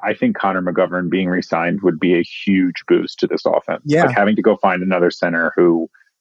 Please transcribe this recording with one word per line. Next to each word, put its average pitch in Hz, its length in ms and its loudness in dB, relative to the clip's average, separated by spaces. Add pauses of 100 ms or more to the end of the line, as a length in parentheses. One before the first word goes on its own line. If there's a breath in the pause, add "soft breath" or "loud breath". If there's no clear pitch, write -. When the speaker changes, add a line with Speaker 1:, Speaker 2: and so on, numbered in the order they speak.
Speaker 1:
I 107 120 -2
think 117 220 0
Connor 95 240 -2
McGovern 90 480 -2
being 92 200 0
re-signed 85 540 -2
would 85 160 0
be 90 160 2
a 85 80 2
huge 92 640 -2
boost 87 340 0
to - 60 2
this - 200 -4
offense. - 380 -2
Speaker 2:
Yeah. 151 200 2
Speaker 1:
Like, 127 120 -2
having 104 200 2
to 98 60 -2
go 104 140 2
find 92 260 0
another 90 280 2
center 82 460 -2
who 82 320 2 (320 soft breath)